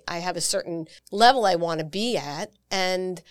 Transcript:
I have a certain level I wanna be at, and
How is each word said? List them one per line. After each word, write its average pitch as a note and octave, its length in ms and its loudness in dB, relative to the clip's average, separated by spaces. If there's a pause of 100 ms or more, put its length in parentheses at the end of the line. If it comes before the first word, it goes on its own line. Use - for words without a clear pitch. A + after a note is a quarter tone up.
I E3+ 120 -8
have F3+ 180 -4
a E3 60 -4
certain E3 440 -4 (240)
level A3+ 360 6
I F#3 80 4
wanna E3 300 0
be G3 340 -2
at, C#3+ 340 -8 (180)
and F#3 600 -2